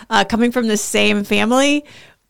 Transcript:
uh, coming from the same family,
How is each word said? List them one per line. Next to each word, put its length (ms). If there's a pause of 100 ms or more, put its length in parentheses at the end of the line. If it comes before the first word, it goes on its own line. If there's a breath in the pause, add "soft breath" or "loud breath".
uh, 160
coming 280
from 160
the 100
same 460
family, 600 (460 loud breath)